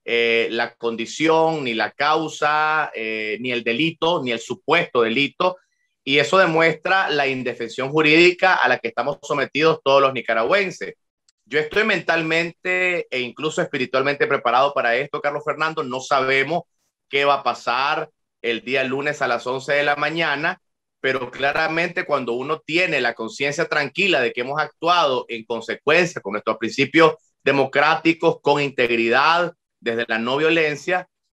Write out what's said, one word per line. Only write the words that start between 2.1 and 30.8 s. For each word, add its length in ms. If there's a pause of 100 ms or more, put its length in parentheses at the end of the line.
eh, 460
ni 120
el 120
delito, 580
ni 80
el 80
supuesto 640
delito. 560 (440)
Y 160
eso 200
demuestra 720
la 160
indefensión 640
jurídica 640
a 140
la 100
que 100
estamos 340
sometidos 640
todos 160
los 140
nicaragüenses. 800 (500)
Yo 140
estoy 260
mentalmente 1300
e 100
incluso 400
espiritualmente 640
preparado 460
para 240
esto, 240
Carlos 240
Fernando. 380
No 180
sabemos 640 (480)
qué 160
va 80
a 80
pasar 640 (320)
el 240
día 200
lunes 360
a 80
las 180
once 280
de 100
la 120
mañana, 640 (400)
pero 300
claramente 760
cuando 280
uno 340
tiene 340
la 140
conciencia 520
tranquila 540
de 120
que 80
hemos 200
actuado 680
en 160
consecuencia 760
con 120
nuestros 240
principios 580 (300)
democráticos, 960
con 200
integridad, 920 (260)
desde 300
la 100
no 180
violencia, 720 (280)